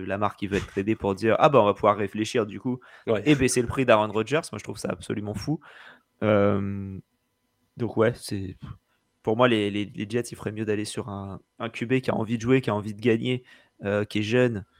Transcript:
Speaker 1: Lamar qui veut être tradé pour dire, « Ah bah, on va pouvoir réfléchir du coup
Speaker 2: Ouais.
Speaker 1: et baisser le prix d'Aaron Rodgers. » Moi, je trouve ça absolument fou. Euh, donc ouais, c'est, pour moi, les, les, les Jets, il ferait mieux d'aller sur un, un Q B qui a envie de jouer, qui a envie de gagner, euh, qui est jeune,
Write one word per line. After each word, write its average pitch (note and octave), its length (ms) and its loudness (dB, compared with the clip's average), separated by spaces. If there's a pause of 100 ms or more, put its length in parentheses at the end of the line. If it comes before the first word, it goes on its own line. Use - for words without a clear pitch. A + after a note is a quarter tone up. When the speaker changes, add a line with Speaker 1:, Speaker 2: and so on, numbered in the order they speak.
Speaker 1:
Lamar G2 320 -2
qui G2+ 100 -6
veut F#2+ 120 0
être - 80 -4
tradé G2+ 280 -2
pour G2+ 200 -2
dire, « G#2+ 240 2
Ah B2+ 100 6
bah, C3+ 140 6
on - 20 6
va G2+ 80 4
pouvoir G#2 240 4
réfléchir G#2+ 480 -2
du G2+ 160 -8
coup B2+ 200 -4 (260)
Speaker 2:
Ouais. G#2 180 0
Speaker 1:
et D3+ 100 6
baisser B2+ 280 2
le A2+ 40 -2
prix B2+ 200 -2
d'Aaron G#2+ 260 4
Rodgers. » A2+ 300 -2 (100)
Moi, A2 60 -8
je - 40 -10
trouve G#2+ 140 -10
ça - 140 -8
absolument G#2 420 -6
fou. C#3+ 260 -4 (640)
Euh, G2+ 760 2 (800)
donc A2+ 180 -4
ouais, A2+ 180 4
c'est, - 440 -10 (640)
pour A2 160 0
moi, B2+ 100 8
les, G#2+ 220 2
les, G2+ 160 -4
les G#2+ 200 -8
Jets, A#2 260 -4
il A#2 40 -14
ferait G#2 160 -8
mieux G#2+ 140 -6
d'aller G#2+ 180 -2
sur G#2 240 -8
un, G2 320 -10 (200)
un A2 100 -8
Q - 160 -8
B B2+ 140 2
qui - 100 -4
a - 40 0
envie A2+ 220 -2
de A2 60 -8
jouer, C3 180 4
qui - 80 -4
a G#2+ 60 0
envie G#2+ 180 -4
de G2+ 80 -12
gagner, B2 420 0 (420)
euh, G#2 200 0
qui G#2 140 -6
est G#2+ 40 -2
jeune, A2+ 440 2 (140)